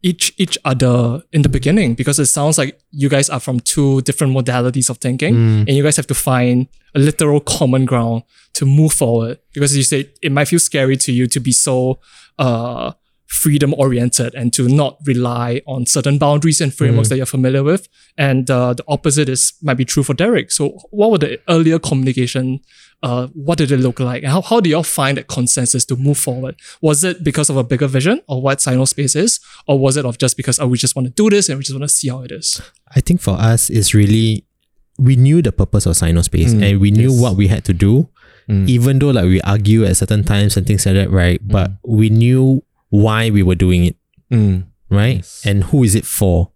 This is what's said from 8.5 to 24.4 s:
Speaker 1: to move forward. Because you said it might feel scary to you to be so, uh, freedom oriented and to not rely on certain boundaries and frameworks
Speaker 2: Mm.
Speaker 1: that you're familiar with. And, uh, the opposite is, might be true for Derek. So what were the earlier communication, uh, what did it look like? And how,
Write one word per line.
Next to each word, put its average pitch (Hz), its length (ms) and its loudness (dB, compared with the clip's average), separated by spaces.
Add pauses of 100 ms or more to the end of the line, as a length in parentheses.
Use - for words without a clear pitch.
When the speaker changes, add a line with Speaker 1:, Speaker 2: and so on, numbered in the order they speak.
Speaker 1:
to - 120 -2
move 147 260 4
forward. 117 460 -2 (160)
Because 143 200 -2
you 139 80 0
said 139 280 -2 (120)
it 135 80 -4
might 139 180 0
feel 170 120 2
scary 135 380 0
to - 140 -4
you 123 160 0
to 127 120 -4
be 123 120 -4
so, 127 480 -2 (380)
uh, 120 540 -4 (340)
freedom 143 500 0
oriented 123 600 -2
and 120 160 -4
to 123 160 0
not 139 280 0 (100)
rely 120 600 -2
on 131 200 -6
certain 143 320 0
boundaries 147 420 2
and 139 120 -2
frameworks 117 360 0
Speaker 2:
Mm. - 20 -2
Speaker 1:
that 127 60 0
you're 131 100 -4
familiar 131 380 0
with. 170 240 -2 (280)
And, 135 320 0
uh, 123 260 0
the 123 120 -10
opposite 147 420 0
is, - 320 -2
might 147 160 -2
be 127 80 0
true 135 200 -2
for 143 100 -4
Derek. 185 380 -2
So - 260 -4 (140)
what 208 180 2
were 208 80 2
the 143 300 -4
earlier 165 320 2
communication, 131 800 -2 (420)
uh, 123 320 -4
what 156 240 -4
did 143 140 0
it 135 80 2
look 123 180 -2
like? 123 240 -6
And 139 80 -4
how, 165 100 0